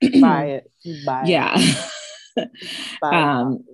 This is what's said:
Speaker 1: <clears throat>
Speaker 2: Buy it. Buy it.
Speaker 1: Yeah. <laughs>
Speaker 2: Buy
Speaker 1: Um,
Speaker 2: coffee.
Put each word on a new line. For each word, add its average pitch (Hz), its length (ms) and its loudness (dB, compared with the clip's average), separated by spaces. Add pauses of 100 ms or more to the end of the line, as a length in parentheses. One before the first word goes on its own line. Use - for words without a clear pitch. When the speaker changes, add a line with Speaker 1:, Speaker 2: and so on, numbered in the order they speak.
Speaker 1:
<clears throat> 262 200 4
Speaker 2:
Buy 147 240 6
it. 139 260 -8 (340)
Buy 131 180 -4
it. - 60 0
Speaker 1:
Yeah. 160 280 2 (800)
<laughs> - 0 -
Speaker 2:
Buy - 100 -4 (640)
Speaker 1:
Um, 135 460 0
Speaker 2:
coffee. - 60 -14 (100)